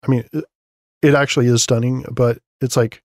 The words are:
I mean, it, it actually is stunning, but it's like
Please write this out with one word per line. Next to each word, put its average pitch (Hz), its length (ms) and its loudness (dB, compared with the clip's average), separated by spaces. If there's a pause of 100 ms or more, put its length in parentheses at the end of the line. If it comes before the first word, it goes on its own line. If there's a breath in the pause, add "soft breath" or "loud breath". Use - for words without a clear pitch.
I - 60 -2
mean, 123 220 0
it, 151 120 -6 (580)
it 143 120 4
actually 139 340 0
is 117 160 2
stunning, 123 440 -2
but 120 300 -2 (220)
it's 127 160 -4
like 117 280 -2